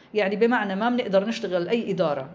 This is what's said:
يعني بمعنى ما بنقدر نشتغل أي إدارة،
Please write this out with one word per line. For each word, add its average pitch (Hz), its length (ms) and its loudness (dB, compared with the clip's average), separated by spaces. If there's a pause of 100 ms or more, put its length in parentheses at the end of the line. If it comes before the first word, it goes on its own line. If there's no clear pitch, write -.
(140)
يعني 208 220 0
بمعنى 214 400 2
ما 220 140 0
بنقدر 208 360 2
نشتغل 180 440 -2
أي 226 220 0
إدارة، 147 440 -2